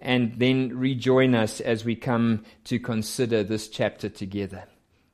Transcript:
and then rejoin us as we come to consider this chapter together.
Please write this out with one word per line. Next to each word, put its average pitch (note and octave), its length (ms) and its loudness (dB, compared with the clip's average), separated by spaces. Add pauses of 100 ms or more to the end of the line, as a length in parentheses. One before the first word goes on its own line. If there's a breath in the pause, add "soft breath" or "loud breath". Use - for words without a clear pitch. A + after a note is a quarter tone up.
and B2 360 0
then B2+ 420 2
rejoin C3 560 4
us A2 260 0
as A2+ 240 -2
we A#2 120 -2
come A#2 480 0 (220 soft breath)
to B2 120 -2
consider A2+ 640 -2
this G#2+ 240 -4
chapter - 420 -4
together. G2 540 -8 (520)